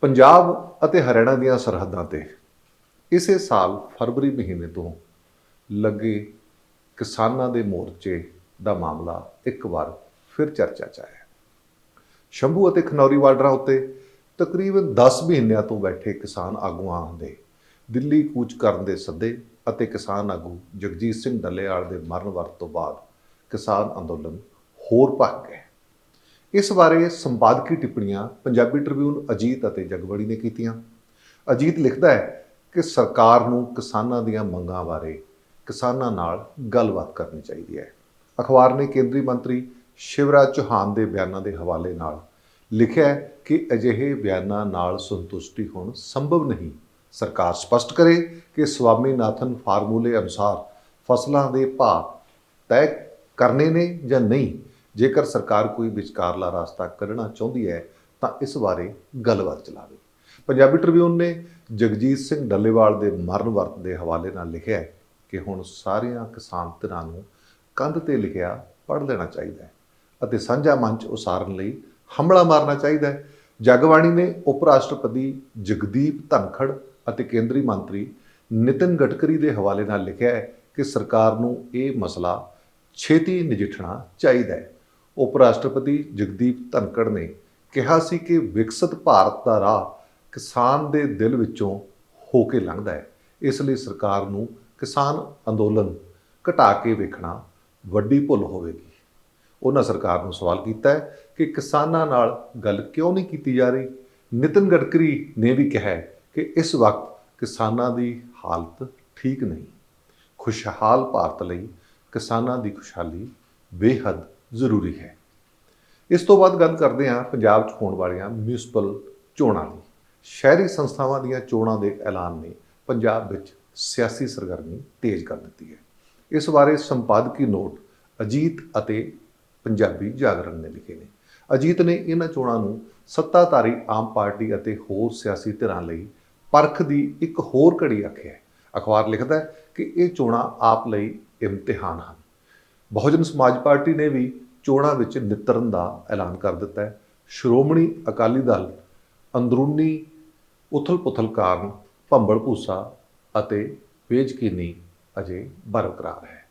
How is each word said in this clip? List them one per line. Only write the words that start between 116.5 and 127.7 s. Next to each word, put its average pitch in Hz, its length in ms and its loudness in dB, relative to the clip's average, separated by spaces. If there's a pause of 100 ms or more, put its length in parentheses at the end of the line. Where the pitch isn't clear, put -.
ਗੱਲ 165 160 4
ਕਰਦੇ 139 340 2
ਹਾਂ 123 140 -2
ਪੰਜਾਬ 110 440 4
'ਚ - 40 -10 (100)
ਹੋਣ 95 140 -4
ਵਾਲੀਆਂ 92 340 -4
ਮਿਊਂਸੀਪਲ 110 720 -4 (360)
ਚੋਣਾਂ 101 300 0
ਦੀ। - 160 -16 (420)
ਸ਼ਹਿਰੀ 175 440 4
ਸੰਸਥਾਵਾਂ 135 560 -2
ਦੀਆਂ 127 160 -4
ਚੋਣਾਂ 110 400 0
ਦੇ 101 220 -2
ਐਲਾਨ 90 320 -6
ਨੇ 80 200 -14 (340)
ਪੰਜਾਬ 113 440 -2
ਵਿੱਚ 98 220 -12 (220)
ਸਿਆਸੀ 120 520 -4
ਸਰਗਰਮੀ 90 540 -10 (200)
ਤੇਜ਼ 104 240 -2
ਕਰ - 100 -10
ਦਿੱਤੀ - 360 -20
ਹੈ। 76 60 -20 (540)
ਇਸ 151 180 -2
ਬਾਰੇ 147 280 6
ਸੰਪਾਦਕੀ 123 680 0
ਨੋਟ 98 340 -4 (420)